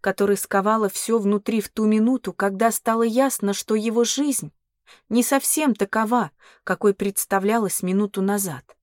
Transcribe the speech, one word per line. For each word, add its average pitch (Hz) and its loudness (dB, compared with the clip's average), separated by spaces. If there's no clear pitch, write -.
которая 202 0
сковала 202 0
все 226 -2
внутри 208 0
в - -8
ту 220 -2
минуту, 214 2
когда 202 0
стало 226 0
ясно, 233 0
что 214 -4
его 220 0
жизнь 262 -2
не 233 2
совсем 277 0
такова, 220 0
какой 202 0
представлялась 196 -2
минуту 190 0
назад. 196 -4